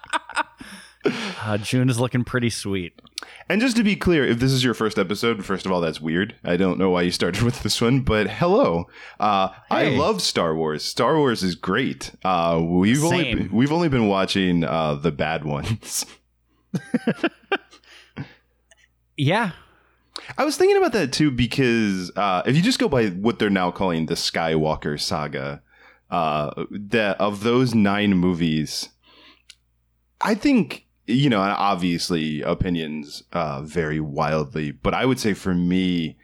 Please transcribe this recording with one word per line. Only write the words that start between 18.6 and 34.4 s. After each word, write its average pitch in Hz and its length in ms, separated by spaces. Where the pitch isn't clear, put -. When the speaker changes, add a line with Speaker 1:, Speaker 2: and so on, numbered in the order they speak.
Speaker 1:
Yeah. 170 360
Speaker 2:
I 262 80
was 294 140
thinking 392 180
about 359 160
that 160 220
too, 151 160
because, 117 840
uh, 95 300
if 123 100
you 160 80
just 247 160
go 226 120
by 120 180
what 98 300
they're 107 100
now 92 220
calling 87 340
the 85 100
Skywalker 78 840
saga, 71 640
uh, 78 600
that 104 480
of 101 240
those 120 320
nine 101 440
movies, 82 720
I 208 140
think, 220 500
you 135 220
know, 104 140
and 98 100
obviously 85 880
opinions, 80 880
uh, 73 300
vary 78 360
wildly, 76 720